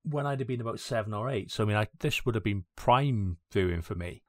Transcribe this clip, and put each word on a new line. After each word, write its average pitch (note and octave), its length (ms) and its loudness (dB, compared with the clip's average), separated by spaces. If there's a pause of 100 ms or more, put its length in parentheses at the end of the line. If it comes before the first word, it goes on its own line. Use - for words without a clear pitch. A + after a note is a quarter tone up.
when D3 220 -2
I'd C#3 120 -2
have C3 80 -4
been A#2+ 140 -2
about A2+ 180 -6
seven G#2+ 360 -4
or A2 160 -2
eight, G2+ 200 -4
so - 140 0
I - 20 4
mean, G#2 100 2
I, G#2+ 120 2 (100)
this - 260 0
would A2+ 120 2
have G#2+ 80 -2
been G2 200 0 (120)
prime A#2+ 640 2 (120)
viewing F2+ 320 2
for - 140 -8
me. F2 320 -8